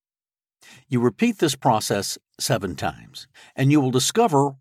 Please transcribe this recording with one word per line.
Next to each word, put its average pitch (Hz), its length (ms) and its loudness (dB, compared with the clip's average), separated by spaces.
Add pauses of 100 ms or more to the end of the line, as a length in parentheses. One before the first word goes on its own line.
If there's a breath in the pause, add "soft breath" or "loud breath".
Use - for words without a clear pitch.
(880 loud breath)
You 127 140 -2
repeat 165 380 0
this - 160 0
process 107 640 -2 (200)
seven 101 380 -4
times, 58 500 -10 (300 loud breath)
and 135 160 2
you 151 80 6
will 131 100 0
discover 139 720 0